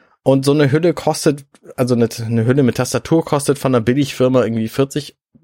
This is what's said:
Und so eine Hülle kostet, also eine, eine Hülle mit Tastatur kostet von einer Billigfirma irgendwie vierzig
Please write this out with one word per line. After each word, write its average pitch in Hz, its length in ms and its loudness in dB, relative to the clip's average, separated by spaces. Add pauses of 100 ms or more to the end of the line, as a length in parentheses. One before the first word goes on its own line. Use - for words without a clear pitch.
(240)
Und 135 220 2
so 143 80 4
eine 147 180 2
Hülle 160 240 2
kostet, - 500 -2 (300)
also 127 180 0
eine, 117 160 2 (160)
eine 113 220 0
Hülle 135 160 4
mit 117 140 2
Tastatur 131 460 0
kostet 143 360 -2
von 135 160 0
einer 117 80 2
Billigfirma 127 600 0
irgendwie 110 240 -2
vierzig 139 500 -6 (260)